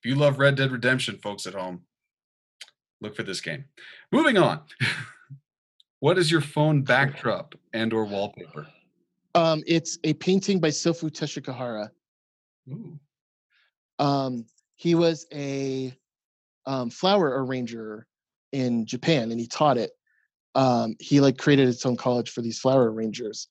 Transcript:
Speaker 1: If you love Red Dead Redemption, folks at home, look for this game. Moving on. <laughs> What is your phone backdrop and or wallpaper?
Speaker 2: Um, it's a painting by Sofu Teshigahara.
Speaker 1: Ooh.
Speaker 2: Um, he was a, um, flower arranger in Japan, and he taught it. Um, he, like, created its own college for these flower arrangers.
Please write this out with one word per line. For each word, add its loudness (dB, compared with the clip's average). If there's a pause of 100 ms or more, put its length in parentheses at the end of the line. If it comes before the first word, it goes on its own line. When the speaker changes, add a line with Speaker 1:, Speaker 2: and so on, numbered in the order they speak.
Speaker 1:
If -4
you 2
love 4
Red 4
Dead 0
Redemption, -2
folks -10
at -12
home, -10 (1200)
look -12
for -8
this -8
game. -10 (460)
Moving 4
on. 4 (200)
<laughs> 0 (1120)
What 2
is 2
your 2
phone 2
backdrop 0 (160)
and -2
or 0
wallpaper? -8 (680)
Speaker 2:
Um, 2
it's -2
a 0
painting 0
by 2
Sofu -2
Teshigahara. -8 (840)
Speaker 1:
Ooh. -16 (1000)
Speaker 2:
Um, 0 (300)
he 2
was 2
a, -6 (680)
um, -4
flower 2
arranger -8 (460)
in 0
Japan, 0
and -6
he -6
taught 2
it. -4 (640)
Um, 2
he, 4
like, 6
created 4
its -4
own 2
college -2
for -8
these -6
flower 4
arrangers. -6